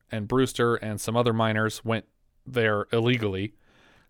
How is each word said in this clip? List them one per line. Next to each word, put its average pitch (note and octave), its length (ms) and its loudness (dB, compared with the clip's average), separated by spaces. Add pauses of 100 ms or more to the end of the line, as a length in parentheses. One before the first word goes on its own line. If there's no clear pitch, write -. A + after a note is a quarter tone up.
(120)
and G#2+ 160 -6
Brewster B2 480 2
and G#2 240 -6
some A2+ 160 -2
other A#2+ 160 2
miners A2 520 0
went A2+ 200 -2 (460)
there A2 420 2
illegally A2+ 600 0 (580)